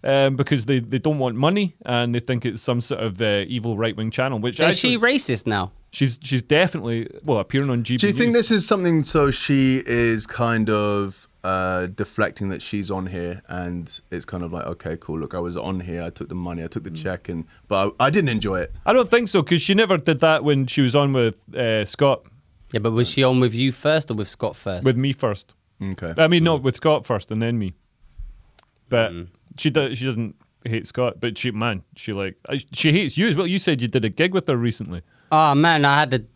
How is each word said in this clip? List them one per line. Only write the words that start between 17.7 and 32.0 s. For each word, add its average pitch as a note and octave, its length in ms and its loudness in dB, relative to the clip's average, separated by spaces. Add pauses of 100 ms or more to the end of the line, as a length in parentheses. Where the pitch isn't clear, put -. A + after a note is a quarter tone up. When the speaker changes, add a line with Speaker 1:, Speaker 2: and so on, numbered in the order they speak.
Speaker 3:
I, B2+ 80 4
I - 20 4
didn't E3 200 2
enjoy G#2 320 -2
it." - 120 -8 (100)
Speaker 1:
I G#3 100 2
don't A#3+ 160 4
think A#3+ 180 4
so, F3+ 160 2
'cause E3 180 2
she G3 140 2
never G3 220 4
did D3 240 2
that D#3 220 4
when C#3 220 2
she C3+ 160 0
was B2+ 140 4
on C#3+ 180 4
with, A#2 260 2 (160)
uh, A2 300 0
Scott. C#3 380 2 (480)
Speaker 2:
Yeah, A2+ 80 -2
but A2 140 0
was A#2+ 180 2
she C3+ 120 2
on B2+ 160 4
with B2 140 4
you B2+ 180 0
first D3+ 380 0
or A#2 60 -4
with G#2+ 120 -4
Scott - 300 -6
first? F#2 280 -6
Speaker 1:
With B2+ 120 4
me C3+ 160 0
first. - 400 -6 (280)
Speaker 3:
Okay. F2+ 360 -8
Speaker 1:
I D#3+ 100 6
mean, E3+ 160 4
no, E3 120 2
with C3 220 -2
Scott D3+ 280 0
first G#2+ 260 -4
and A2 120 -4
then A#2 160 -2
me. F#2+ 140 -6 (1160)
But A2+ 220 2
Speaker 2:
Mm. E2+ 160 -10 (300)
Speaker 1:
she D#3 120 0
do-, C3+ 260 0
she B2 100 -6
doesn't A#2 300 -4 (280)
hate A2+ 240 -6
Scott, B2 320 -4
but A#2 180 -4
she, B2+ 140 -4
man, G#2+ 320 -4 (120)
she, - 180 -10